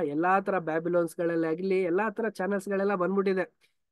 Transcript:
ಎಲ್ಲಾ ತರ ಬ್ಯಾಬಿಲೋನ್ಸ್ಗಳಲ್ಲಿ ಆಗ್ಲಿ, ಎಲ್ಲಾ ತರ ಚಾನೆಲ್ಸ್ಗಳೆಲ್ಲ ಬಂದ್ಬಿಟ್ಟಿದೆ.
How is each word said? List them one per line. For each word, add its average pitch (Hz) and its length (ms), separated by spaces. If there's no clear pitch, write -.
ಎಲ್ಲಾ 170 360
ತರ 196 180
ಬ್ಯಾಬಿಲೋನ್ಸ್ಗಳಲ್ಲಿ 170 880
ಆಗ್ಲಿ, 185 360
ಎಲ್ಲಾ 190 280
ತರ 220 180
ಚಾನೆಲ್ಸ್ಗಳೆಲ್ಲ 196 640
ಬಂದ್ಬಿಟ್ಟಿದೆ. 190 580